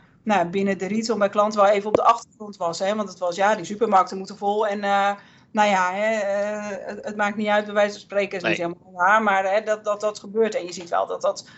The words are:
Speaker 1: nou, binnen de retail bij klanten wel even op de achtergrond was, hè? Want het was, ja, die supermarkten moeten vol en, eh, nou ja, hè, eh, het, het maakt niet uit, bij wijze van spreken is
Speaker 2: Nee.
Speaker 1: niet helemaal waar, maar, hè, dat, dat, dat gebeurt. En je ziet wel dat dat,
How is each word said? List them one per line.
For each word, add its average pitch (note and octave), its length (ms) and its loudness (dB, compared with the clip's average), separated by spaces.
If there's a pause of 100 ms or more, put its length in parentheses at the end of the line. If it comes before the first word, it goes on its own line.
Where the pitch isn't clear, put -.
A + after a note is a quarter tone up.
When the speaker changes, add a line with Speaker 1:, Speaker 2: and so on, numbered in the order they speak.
(240)
Speaker 1:
nou, F#3+ 240 2
binnen G3 300 -2
de F#3 100 -6
retail A3 300 -2
bij G3+ 120 2
klanten G#3 320 2
wel G3+ 80 6
even G#3 180 2
op G#3 80 2
de G#3+ 80 4
achtergrond G#3 540 0
was, E3+ 220 -4
hè? G3+ 160 -2
Want G#3 140 -4
het F3 100 -18
was, F3+ 160 -2
ja, G3 200 4
die F3 100 -6
supermarkten G3+ 520 2
moeten F#3+ 200 -10
vol G#3 300 0
en, G3+ 160 -4
eh, G3+ 280 2 (400)
nou G#3+ 180 4
ja, F#3 240 2
hè, G#3 200 0
eh, G3+ 720 -4
het, G#3 180 -12
het G#3+ 100 -8
maakt G#3 220 -2
niet G#3+ 100 -2
uit, G#3 180 2
bij G#3 80 -10
wijze G#3 180 2
van G3+ 100 -14
spreken G3 360 -2
is F3 60 -8
Speaker 2:
Nee. - 80 0
Speaker 1:
niet F#3+ 100 -2
helemaal E3+ 300 -8
waar, F#3+ 320 4
maar, F#3+ 300 2
hè, A3 80 2
dat, G#3+ 220 -2
dat, G#3 180 -2
dat G#3+ 180 -2
gebeurt. G#3+ 360 0
En F3 100 -6
je F3 80 -10
ziet F3 160 -12
wel F#3 180 0
dat F3+ 140 -6
dat, - 360 -4